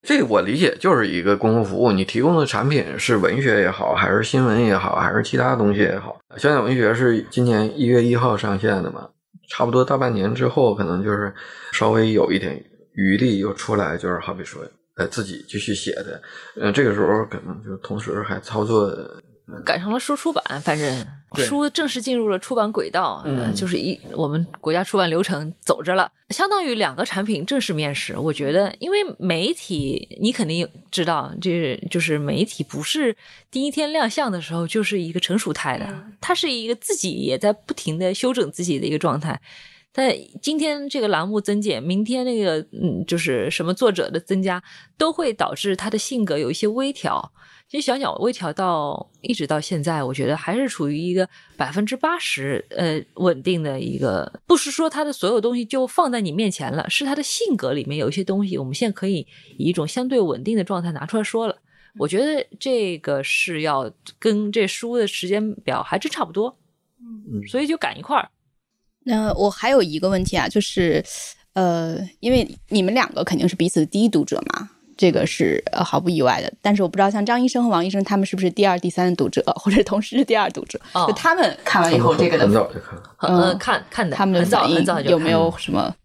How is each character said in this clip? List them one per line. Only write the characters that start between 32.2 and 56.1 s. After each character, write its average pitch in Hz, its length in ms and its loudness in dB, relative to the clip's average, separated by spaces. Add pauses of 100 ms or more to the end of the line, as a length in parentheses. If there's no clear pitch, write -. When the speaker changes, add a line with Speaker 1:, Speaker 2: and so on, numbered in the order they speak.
Speaker 2:
体 - 200 -8
不 143 180 -8
是 254 320 -2 (360)
第 262 160 -4
一 294 40 -2
天 294 220 -2
亮 302 160 2
相 269 220 -2
的 180 100 -4
时 156 140 -8
候 170 120 -2
就 214 160 0
是 202 180 -2
一 165 120 -6
个 170 60 -4
成 180 180 -2
熟 208 160 -2
态 135 240 -2
的， - 140 -6
Speaker 3:
嗯。 - 300 -16
Speaker 2:
它 - 140 -2
是 349 160 -2
一 233 180 -4
个 240 80 0
自 - 180 -4
己 196 160 -2
也 135 260 -2
在 208 160 2
不 - 220 -6
停 160 240 -4
地 185 160 0
修 254 180 0
整 220 200 0
自 - 100 -8
己 170 160 0
的 - 80 -4
一 - 40 -2
个 151 80 0
状 147 220 0
态。 151 180 -6 (540)
但 262 200 2 (300)
今 302 160 -2
天 294 300 -2
这 277 120 -4
个 220 80 0
栏 175 200 0
目 208 120 0
增 202 200 0
减， 185 220 -2
明 185 220 0
天 247 200 -2
那 233 180 -2
个， 165 160 0 (140)
嗯， - 340 -2
就 170 120 0
是 131 320 0
什 - 140 -4
么 170 80 -2
作 220 200 2
者 175 180 -4
的 160 80 -4
增 190 240 -2
加， 180 200 -2 (340)
都 320 160 2
会 311 200 -2
导 - 220 -2
致 196 220 -2
他 196 120 -6
的 214 80 -2
性 226 280 -2
格 160 140 0
有 135 120 -2
一 160 40 -4
些 - 120 -2
微 262 260 -2
调。 - 400 -4 (380)
其 294 100 -4
实 285 60 -4
小 254 100 0
鸟 277 200 -2
微 247 160 0
调 170 200 -6
到， 156 580 -2 (100)
一 - 120 -4
直 165 140 -2
到 151 140 0
现 156 220 -4
在， 156 200 -2
我 131 100 -2
觉 135 140 -2
得 143 100 0
还 175 200 -4
是 269 120 0
处 147 200 -2
于 147 100 -2
一 175 160 -2
个 185 140 2 (280)
百 135 140 -2
分 196 160 0
之 254 100 -4
八 320 220 -2
十， 139 520 -4
呃， 156 300 -2 (140)
稳 170 280 2
定 175 200 0
的 139 160 -4
一 131 180 -6
个， 95 340 -2 (180)
不 349 80 8
是 294 120 -4
说 311 220 0
他 294 140 -4
的 294 80 -4
所 190 180 -2
有 226 100 2
东 233 160 0
西 240 80 -2
就 254 220 0
放 302 240 2